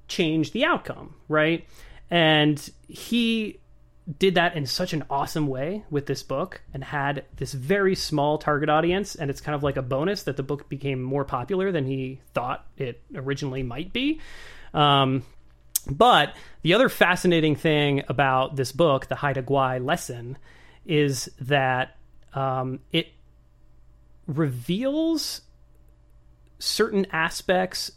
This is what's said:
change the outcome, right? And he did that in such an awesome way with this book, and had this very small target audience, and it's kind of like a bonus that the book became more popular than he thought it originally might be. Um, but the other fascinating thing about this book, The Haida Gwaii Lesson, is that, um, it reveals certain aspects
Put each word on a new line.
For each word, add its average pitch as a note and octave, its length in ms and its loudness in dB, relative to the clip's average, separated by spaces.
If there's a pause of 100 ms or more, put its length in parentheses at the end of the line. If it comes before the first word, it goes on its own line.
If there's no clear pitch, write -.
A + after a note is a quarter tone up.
change D#3+ 440 0
the B3 120 -2
outcome, - 500 -4 (140)
right? D3+ 380 2 (440)
And D3+ 480 4 (300)
he A3+ 720 -2 (580)
did F#3 180 4
that E3+ 200 2
in D3 80 -4
such F3+ 300 -4
an C#3 160 -4
awesome C#3+ 360 -2
way D3 440 -4
with C#3+ 160 -2
this C#3 160 -4
book, D#3 400 -6 (100)
and C#3 100 -8
had C#3+ 440 -4 (100)
this C3+ 160 -6
very F#3+ 420 2
small D3+ 440 0
target D3+ 320 0
audience, E3+ 440 2
and C#3+ 160 -6
it's - 120 -8
kind D3 120 -4
of C#3+ 80 -4
like C#3+ 140 0
a C3 60 -2
bonus D3 400 -2
that C3+ 160 -6
the C3+ 40 -4
book C#3 280 -8
became C3+ 320 -4
more C3+ 240 -2
popular F#3 440 -2
than D3+ 140 0
he C3+ 380 -6 (100)
thought B2 340 -4 (120)
it B2 240 -8 (120)
originally C3+ 480 -6
might D#3 300 -8
be. C#4+ 260 -2 (540)
Um, C#3 520 4 (640)
but E3 460 6 (280)
the E3 120 4
other A#3+ 140 6
fascinating E3+ 680 4
thing D3 520 2
about C3 480 2
this B2+ 160 -4
book, C#3 340 2
The C3 80 -6
Haida C3+ 280 -2
Gwaii C3 420 0
Lesson, C3 520 -4 (480)
is D3 460 2 (100)
that, C3 560 0 (380)
um, C3 460 -4 (120)
it E3 160 0 (1160)
reveals G#3+ 1160 -2 (1160)
certain G#3 540 0
aspects - 840 -2